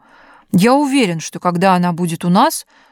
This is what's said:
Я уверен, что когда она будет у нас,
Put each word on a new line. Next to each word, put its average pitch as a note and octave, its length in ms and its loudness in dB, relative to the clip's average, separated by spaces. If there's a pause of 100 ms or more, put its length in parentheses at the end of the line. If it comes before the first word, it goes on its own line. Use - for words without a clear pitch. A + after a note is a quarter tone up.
(520)
Я G#3 220 2
уверен, C4 460 0
что - 200 -12
когда F3+ 360 0
она F3 160 0
будет E3 320 -4
у F3 60 -2
нас, A#3 360 2 (260)